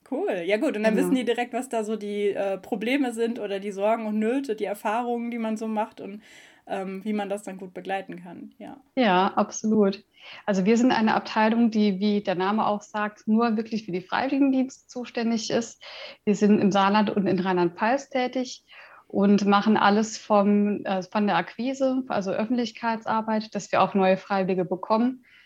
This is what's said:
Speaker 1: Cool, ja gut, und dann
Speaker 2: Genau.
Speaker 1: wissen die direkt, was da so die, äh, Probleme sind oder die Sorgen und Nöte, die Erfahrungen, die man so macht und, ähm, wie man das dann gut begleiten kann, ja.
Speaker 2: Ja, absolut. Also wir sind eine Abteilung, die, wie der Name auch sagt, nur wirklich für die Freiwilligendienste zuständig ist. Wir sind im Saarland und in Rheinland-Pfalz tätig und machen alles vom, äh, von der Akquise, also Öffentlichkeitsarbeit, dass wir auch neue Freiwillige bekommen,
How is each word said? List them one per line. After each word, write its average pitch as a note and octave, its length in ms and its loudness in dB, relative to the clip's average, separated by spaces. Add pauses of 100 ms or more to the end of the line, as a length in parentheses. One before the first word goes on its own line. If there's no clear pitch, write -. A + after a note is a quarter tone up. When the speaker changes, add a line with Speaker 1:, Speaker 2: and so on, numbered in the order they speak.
(100)
Speaker 1:
Cool, C4+ 340 -4
ja G3+ 140 2
gut, A#3+ 180 0
und G#3+ 60 -4
dann A3 120 4
Speaker 2:
Genau. C4+ 120 2
Speaker 1:
wissen C#4 80 2
die B3+ 100 2
direkt, A#3+ 300 -2
was B3 160 -6
da A3+ 140 -2
so A3 120 -4
die, G#3 360 -2
äh, G3 260 -4
Probleme B3 560 -2
sind A#3 240 -4
oder G3 220 -6
die G3+ 100 -8
Sorgen G#3+ 340 0
und G#3+ 140 -2
Nöte, A#3 360 0
die G#3 120 -6
Erfahrungen, A#3 640 -4
die A#3 80 -6
man A3 180 -4
so A3 120 -6
macht A3 340 -4
und, G3+ 180 -14 (460)
ähm, F#3+ 360 -8
wie G#3+ 120 -4
man G3+ 160 -4
das G#3 140 -6
dann F#3+ 120 -12
gut F#3 160 -14
begleiten F#3 500 -8
kann, F3+ 360 -16
ja. - 180 -16 (180)
Speaker 2:
Ja, G3 420 4
absolut. G#3+ 680 2 (400)
Also F#3+ 220 0
wir A3+ 100 6
sind B3 160 4
eine A3 220 2
Abteilung, A3 560 2
die, G#3 280 2
wie G#3 220 2
der G3 140 -2
Name F#3+ 320 0
auch G#3 160 -2
sagt, G#3 440 -8
nur A3 300 2
wirklich A3 300 -4
für E3+ 60 -8
die F3+ 100 -4
Freiwilligendienste C4 840 0
zuständig A#3 600 -4
ist. A3+ 340 -4 (440)
Wir G#3 80 4
sind G#3 240 4
im F#3+ 140 2
Saarland G3+ 360 4
und G3+ 180 0
in F#3+ 120 2
Rheinland-Pfalz F#3 720 0
tätig B3+ 560 -4 (420)
und G3+ 380 4
machen G3+ 320 4
alles G#3+ 400 2
vom, G#3 680 2
äh, F#3+ 200 -4
von G#3 220 -2
der F#3 100 2
Akquise, C4 720 -2
also F#3+ 240 -4
Öffentlichkeitsarbeit, A3 1200 -4
dass - 180 -10
wir - 80 4
auch F#3 140 2
neue F#3+ 240 4
Freiwillige F#3+ 480 -2
bekommen, A3+ 580 -2 (220)